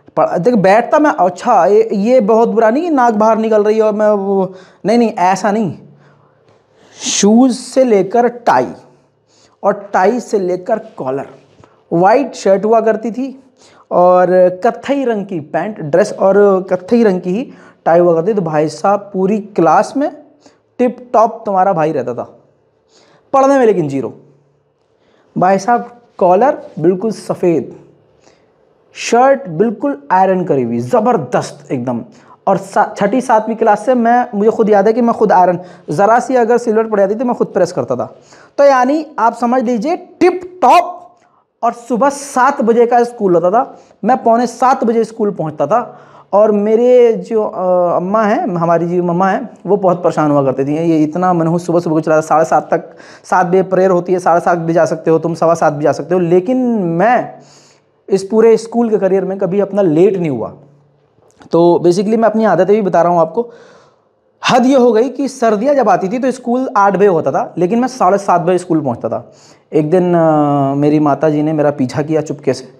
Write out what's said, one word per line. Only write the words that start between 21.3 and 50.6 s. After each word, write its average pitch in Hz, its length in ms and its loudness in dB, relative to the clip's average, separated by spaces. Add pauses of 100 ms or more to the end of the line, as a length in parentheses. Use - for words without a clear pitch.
तुम्हारा 196 260 0
भाई 156 200 -2
रहता 123 220 -6
था, 117 140 -10 (1040)
पढ़ने 269 260 2
में 247 80 2
लेकिन 180 220 0
ज़ीरो। 127 260 -6 (1200)
भाई 190 220 2
साहब 214 400 -4 (200)
कॉलर 220 400 2 (200)
बिल्कुल 185 320 0
सफ़ेद, 165 640 -4 (1200)
शर्ट 262 540 0
बिल्कुल 185 640 -4
आयरन 185 340 2
करी 139 180 -2
हुई, 117 160 -4
ज़बरदस्त 190 920 -4
एकदम। 123 280 -6 (460)
और 196 100 0
सा-, - 400 -4
छठी 202 240 -2
सातवीं 226 360 -2
क्लास 214 300 0
से 262 80 0
मैं, 240 400 0
मुझे 208 160 0
खुद 214 200 0
याद 196 160 4
है 226 60 2
कि 240 80 -2
मैं 233 140 0
खुद 208 180 0
आयरन, 180 260 4 (320)
ज़रा 202 280 2
सी 240 160 -2
अगर 240 240 2
सिलवट 226 320 -2
पड़ 208 100 0
जाती 196 140 0
तो 240 100 -4
मैं 247 120 -2
खुद 208 100 -2
प्रेस 180 260 -2
करता 127 240 -4
था। 117 180 -8 (440)
तो 285 60 4
यानी 277 420 2 (120)
आप 226 160 0
समझ 247 280 -2
लीजिए 247 340 -2
टिप - 640 -2
टॉप। 320 360 2 (640)
और 233 100 -2
सुबह 247 360 -2
सात 269 540 -2
बजे 233 240 2
का 240 180 2
स्कूल 202 300 -2
होता 175 160 4
था, 233 280 -2 (260)
मैं 247 180 0
पौने 233 240 2
सात 254 380 0
बजे 226 200 0
स्कूल 208 260 -4
पहुंचता 151 360 -6
था। 220 340 -4 (320)
और 214 200 4
मेरे 226 600 4
जो, 214 320 -4
अ, 180 520 0
अम्मा 196 260 0
हैं, 247 240 0
हमारी 170 420 0
जो 175 140 -2
मम्मा 180 260 0
हैं, 226 220 -4 (160)
वो 190 100 2
बहुत 180 260 0
परेशान 160 280 0
हुआ 143 140 2
करती 135 200 -2